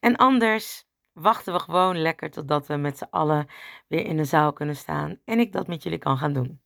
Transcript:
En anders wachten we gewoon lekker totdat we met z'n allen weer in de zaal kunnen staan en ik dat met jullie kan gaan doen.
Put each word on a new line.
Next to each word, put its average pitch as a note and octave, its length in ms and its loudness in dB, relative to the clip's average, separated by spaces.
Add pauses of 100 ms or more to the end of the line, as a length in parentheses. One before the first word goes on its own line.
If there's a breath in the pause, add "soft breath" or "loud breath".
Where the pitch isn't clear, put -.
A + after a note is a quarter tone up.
En A#3+ 160 2
anders A#3 680 2 (280)
wachten F#3 400 0
we F3+ 60 2
gewoon F3+ 400 2
lekker D#3+ 320 -2
totdat D3 360 -2
we D3 100 -4
met C#3+ 220 -4
z'n - 120 -10
allen D3+ 360 2 (420 loud breath)
weer D#3+ 160 -2
in D#3+ 120 -2
de D#3 80 2
zaal D3+ 280 2
kunnen D3 240 -6
staan D3+ 480 -6
en A3+ 160 0
ik G#3+ 120 0
dat F#3 140 -4
met F3 160 -8
jullie E3 160 -4
kan C3+ 200 0
gaan D3 140 -2
doen. B2+ 340 -4